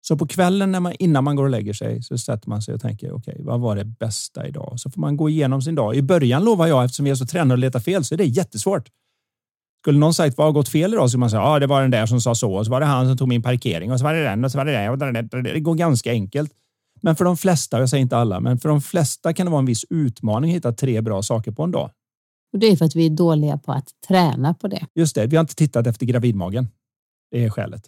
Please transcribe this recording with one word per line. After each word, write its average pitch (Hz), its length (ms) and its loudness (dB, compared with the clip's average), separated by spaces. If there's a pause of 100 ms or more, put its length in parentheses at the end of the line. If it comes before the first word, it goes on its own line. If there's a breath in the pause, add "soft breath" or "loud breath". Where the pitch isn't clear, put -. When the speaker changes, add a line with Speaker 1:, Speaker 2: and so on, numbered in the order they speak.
Speaker 1:
Så 156 100 2
på 160 100 -2
kvällen 190 440 0
när 185 80 -2
man, 180 200 -2
innan 156 240 4
man 143 120 0
går 139 80 2
och 139 60 2
lägger 104 240 -2
sig 113 300 -6
så - 140 -8
sätter 117 320 -6
man 107 120 -4
sig 117 120 -8
och 113 80 -6
tänker: 107 300 -8
"Okej, - 280 -12
vad 120 200 -4
var 113 160 -2
det 101 100 -6
bästa - 640 -10
idag?" - 320 -12
Så 139 120 -10
får 156 100 -8
man 147 160 -2
gå 156 120 0
igenom 139 320 0
sin 160 140 -4
dag. 117 200 0
I 143 60 2
början 143 420 2
lovar 196 240 4
jag, 131 180 4
eftersom 143 200 -2
vi 139 60 2
är 135 40 2
så 127 100 -4
tränade 147 280 2
att 123 60 2
leta 131 200 0
fel, 175 240 0
så - 100 -4
är 160 40 -4
det 190 80 2
jättesvårt. 175 640 -2 (920)
Skulle 143 180 4
någon 160 140 4
sagt: 151 240 2
"Vad 151 100 4
har 156 60 4
gått 147 160 2
fel 175 240 0
idag?" 131 180 2
Så 123 60 0
man 123 120 2
säger: 107 140 0
"Ja, 147 160 4
det 139 80 2
var 139 140 4
den 131 100 2
där 113 140 2
som 117 160 0
sa 120 140 0
så, 101 180 -2
och 104 120 -2
så 113 60 -2
var 127 80 0
det 151 60 0
han 131 220 2
som 131 100 2
tog 131 100 0
min 120 160 0
parkering, 113 480 -2
och 127 80 0
så 127 40 0
var 151 100 0
det 160 100 0
den, 117 220 0
och 127 60 -2
så 143 60 -4
var 139 80 0
det 151 60 0
den, 107 180 0
och 131 80 -2
det, 135 140 -2
det, 117 300 -4
det." - 120 -4
Det 160 60 -2
går 160 160 0
ganska 151 360 0
enkelt. 120 400 -4 (500)
Men 160 140 2
för 180 100 0
de 180 120 2
flesta, - 420 0
jag 131 100 2
säger 139 120 2
inte 123 160 0
alla, 104 220 0
men 123 200 0
för 156 100 -2
de 147 120 2
flesta 165 520 -2
kan 185 120 -2
det 175 60 -2
vara 151 80 2
en 131 60 2
viss 120 240 -2
utmaning 139 640 0
att 175 40 0
hitta 123 180 -2
tre 117 280 -2
bra 104 220 -2
saker 113 280 -4
på 147 120 -6
en 180 80 -2
dag. - 200 -4 (640)
Speaker 2:
Och 196 60 -4
det 220 80 4
är 196 80 8
för 165 100 2
att 156 100 0
vi 165 100 4
är 160 40 4
dåliga 151 480 2
på - 140 -8
att 135 180 -4 (180)
träna 160 460 2
på - 140 -8
det. 190 280 -8
Speaker 1:
Just 160 200 0
det, 113 120 0
vi 147 80 2
har 165 60 6
inte - 140 -2
tittat 123 320 0
efter 123 180 -2
gravidmagen. 117 640 0 (640)
Det 120 140 0
är 110 40 0
skälet. 104 380 -8